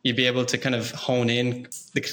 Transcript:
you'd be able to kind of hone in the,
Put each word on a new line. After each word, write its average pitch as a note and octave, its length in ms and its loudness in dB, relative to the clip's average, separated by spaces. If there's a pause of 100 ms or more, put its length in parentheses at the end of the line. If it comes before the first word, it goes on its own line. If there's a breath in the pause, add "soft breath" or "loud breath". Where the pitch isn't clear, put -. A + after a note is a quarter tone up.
you'd B2 140 0
be B2+ 100 4
able B2+ 180 2
to A#2+ 140 0
kind B2+ 160 0
of A#2 160 -2
hone A#2+ 400 0
in B2 360 0 (280)
the, C3+ 80 0 (100)